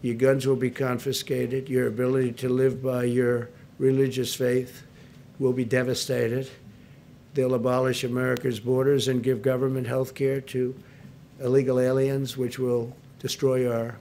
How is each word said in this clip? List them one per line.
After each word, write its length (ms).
Your 140
guns 320
will 80
be 160
confiscated. 960
Your 160
ability 460
to 180
live 320
by 220
your 460
religious 560
faith 480
will 160
be 120
devastated. 840
They'll 180
abolish 500
America's 560
borders 480
and 140
give 220
government 420
health 300
care 260
to 320
illegal 380
aliens, 560
which 240
will 340
destroy 520
our 300